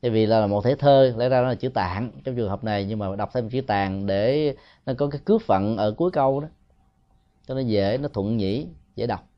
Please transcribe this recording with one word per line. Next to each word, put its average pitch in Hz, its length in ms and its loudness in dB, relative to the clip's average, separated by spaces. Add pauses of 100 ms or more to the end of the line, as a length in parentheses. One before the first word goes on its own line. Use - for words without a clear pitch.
Tại 123 80 0
vì 110 160 4
là 110 200 4
một 101 180 0
thể 127 100 2
thơ, 135 420 6
lẽ 120 120 0
ra 127 120 4
nó 123 80 2
là 123 60 0
chữ 123 140 -4
Tạng 104 420 -4 (140)
trong 127 120 -6
trường 113 120 -2
hợp 98 160 -6
này, 104 200 -2
nhưng 107 140 -4
mà 98 180 -4
đọc 104 180 -4
thêm 120 160 -4
chữ 127 100 -2
Tàng 98 460 -2
để 131 480 0 (320)
nó 135 80 -4
có 143 120 -2
cái 143 180 -6
cước 220 180 2
phận 104 340 0
ở 107 160 0
cuối 170 180 0
câu 135 300 0
đó, 160 80 -10 (960)
cho 131 80 -6
nó 135 60 -2
dễ, 107 380 0
nó 143 100 -4
thuận 107 280 -2
nhĩ, 107 300 -2 (300)
dễ 117 100 -4
đọc. 101 320 -6